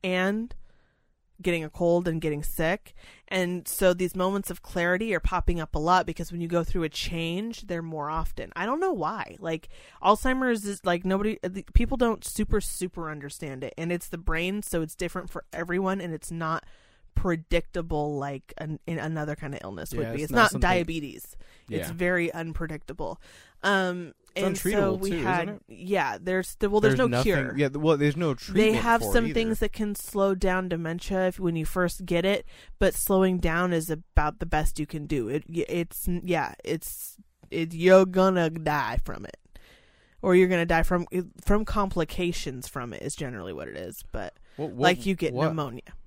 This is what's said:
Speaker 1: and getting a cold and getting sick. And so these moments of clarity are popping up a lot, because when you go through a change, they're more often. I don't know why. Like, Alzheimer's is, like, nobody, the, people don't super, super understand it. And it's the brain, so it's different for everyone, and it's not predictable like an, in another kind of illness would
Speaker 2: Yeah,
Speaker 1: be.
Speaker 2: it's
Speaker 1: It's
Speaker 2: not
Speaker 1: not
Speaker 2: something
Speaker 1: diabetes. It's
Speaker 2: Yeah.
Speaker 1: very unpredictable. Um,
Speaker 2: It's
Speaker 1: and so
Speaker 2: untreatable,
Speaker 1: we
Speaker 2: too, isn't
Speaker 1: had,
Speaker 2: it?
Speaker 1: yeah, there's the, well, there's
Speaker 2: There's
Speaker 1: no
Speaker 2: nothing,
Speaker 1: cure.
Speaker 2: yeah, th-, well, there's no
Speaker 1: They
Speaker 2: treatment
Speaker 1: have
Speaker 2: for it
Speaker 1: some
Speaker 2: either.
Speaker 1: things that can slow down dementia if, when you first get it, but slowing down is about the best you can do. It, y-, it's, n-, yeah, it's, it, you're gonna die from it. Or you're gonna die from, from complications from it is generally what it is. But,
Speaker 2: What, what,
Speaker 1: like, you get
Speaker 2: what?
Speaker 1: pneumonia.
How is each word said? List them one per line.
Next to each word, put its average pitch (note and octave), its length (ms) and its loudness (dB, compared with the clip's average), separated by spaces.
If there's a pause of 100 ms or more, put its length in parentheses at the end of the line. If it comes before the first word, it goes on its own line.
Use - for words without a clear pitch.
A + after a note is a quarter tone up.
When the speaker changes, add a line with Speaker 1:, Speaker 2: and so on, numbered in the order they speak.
Speaker 1:
and G3 500 0 (840)
getting E3+ 240 0
a D3+ 60 -10
cold F3 360 4
and D#3+ 140 0
getting D3+ 220 -2
sick. - 500 -2 (340)
And F3+ 400 -2
so F#3 280 4
these F3+ 200 -2
moments F#3+ 360 -2
of F3+ 100 -10
clarity F#3 540 -2
are E3+ 40 0
popping F3 420 2
up D#3 140 -6
a D#3 40 0
lot, E3+ 260 4
because E3 260 -8
when E3+ 120 -6
you E3+ 40 -4
go E3+ 160 2
through E3+ 200 0
a D#3 80 -2
change, F3 800 -6
they're F3 120 -4
more D#3 300 -6
often. - 440 -4
I F3+ 120 -2
don't C4+ 120 0
know F#4 140 0
why. F#3+ 480 -4
Like, E3 300 -6 (320)
Alzheimer's A#3+ 640 4
is, G3+ 180 -6
like, F3+ 220 0
nobody, F#3+ 360 0
the, F#3 300 -6
people A#3+ 240 6
don't A#3 260 2
super, - 380 0
super F3 500 -6
understand C#3 540 -10
it. - 140 -8
And E3 120 -4
it's F3 180 -2
the E3+ 100 -8
brain, F3+ 440 0
so E3+ 200 -2
it's D#3 120 -6
different F3+ 360 -6
for - 240 -10
everyone, F#3 480 0
and E3+ 100 -6
it's - 180 -10
not E3 340 -4 (500)
predictable E3 1040 0
like C#3 400 -8
an, D#3 280 -8
in E3 120 -4
another D3+ 380 -4
kind C#3+ 180 -10
of - 80 -10
illness F#2+ 300 -10
would - 100 -4
Speaker 2:
Yeah, A2+ 100 -4
Speaker 1:
be. - 40 -6
Speaker 2:
it's D3+ 80 -4
Speaker 1:
It's D3 80 -6
Speaker 2:
not A#3+ 100 4
Speaker 1:
not G#3+ 100 6
Speaker 2:
something C3+ 160 2
Speaker 1:
diabetes. E3 680 -4 (340)
It's E3+ 180 -4
Speaker 2:
Yeah. E3+ 60 -8
Speaker 1:
very F3 380 0
unpredictable. D#3+ 880 -8 (420)
Um, F3+ 520 0 (200)
Speaker 2:
It's G3 120 -2
Speaker 1:
and F#3+ 120 0
so - 120 -2
Speaker 2:
untreatable, F#3+ 300 2
Speaker 1:
we F#3+ 100 -2
Speaker 2:
too, E3+ 60 -2
isn't E3 100 -2
Speaker 1:
had, F3+ 220 0
Speaker 2:
it? G#3 200 -12
Speaker 1:
yeah, C#3+ 520 -2
there's F#3 360 -4
the, G#3 120 0
well, G#3 120 4
there's G#3 160 8
Speaker 2:
There's - 20 0 (120)
Speaker 1:
no A#2+ 80 2
Speaker 2:
nothing, G#3 140 4
Speaker 1:
cure. C3+ 240 0
Speaker 2:
yeah, C#3+ 120 2
th-, C#3 120 -4
well, D#3 160 6
there's D3 200 2
no E3 180 0
Speaker 1:
They - 20 -
Speaker 2:
treatment G#3+ 460 2
Speaker 1:
have A#3 200 4
Speaker 2:
for G#3 80 -2
it - 20 2
Speaker 1:
some A#3 140 6
Speaker 2:
either. - 80 -2
Speaker 1:
things A3+ 260 0
that G#3+ 120 0
can G#3 220 -2
slow G3 400 0
down F#3 340 0
dementia F3 600 -2
if, F3+ 100 -4
when E3+ 160 0
you D#3+ 100 -2
first F3+ 420 0
get E3+ 180 2
it, G3+ 200 2 (340)
but F#3+ 160 4
slowing F#3 440 4
down F3 340 2
is D#3+ 180 0
about D3+ 500 0
the E3+ 60 -6
best D#3 340 0
you D3+ 60 -2
can D3 200 -8
do. C3+ 220 -2
It, D3 200 -4
y-, E3 200 -4
it's, E3+ 400 -4
n-, F3 160 -2
yeah, E3+ 300 -2 (100)
it's, - 520 -8 (340)
it, E3 240 -4
you're F#3 320 10
gonna F#3 440 4
die D3+ 540 -2
from - 220 -10
it. - 100 -14 (840)
Or F#3 120 4
you're F#3 140 8
gonna E3+ 180 2
die E3 160 4
from, F3 240 0 (380)
from G#3 200 4
complications F3 1040 -2
from A#2+ 240 -8
it - 100 -12
is - 120 -8
generally A2 380 -10
what C#2 160 -10
it A1+ 80 -12
is. F2+ 260 -12 (100)
But, G2 220 -8 (220)
Speaker 2:
What, D3 140 -6
what, A#2+ 120 -12
Speaker 1:
like, F3+ 240 4
you G3 80 2
get D#3 200 -2
Speaker 2:
what? D3 140 2
Speaker 1:
pneumonia. D3 340 -4 (240)